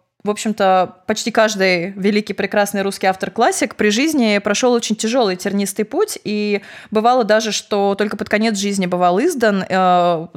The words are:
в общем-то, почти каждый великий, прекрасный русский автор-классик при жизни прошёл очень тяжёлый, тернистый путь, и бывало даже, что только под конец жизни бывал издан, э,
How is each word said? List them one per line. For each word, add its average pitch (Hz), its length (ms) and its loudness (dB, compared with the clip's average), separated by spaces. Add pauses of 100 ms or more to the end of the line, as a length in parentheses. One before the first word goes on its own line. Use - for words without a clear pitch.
(240)
в 202 60 -4
общем-то, 196 760 0
почти 220 260 -4
каждый 196 680 2
великий, 202 340 0
прекрасный 202 500 -2
русский 196 260 -2
автор-классик 220 680 0
при 208 140 2
жизни 233 500 2
прошёл 208 320 0
очень 233 240 0
тяжёлый, 220 400 0
тернистый 202 480 -4
путь, 320 400 -4
и 208 380 -2 (300)
бывало 226 340 2
даже, 214 260 2
что 202 440 -2
только 208 200 -4
под 208 140 -8
конец 214 280 0
жизни 196 280 -2
бывал 180 340 2
издан, 226 480 0
э, 175 680 2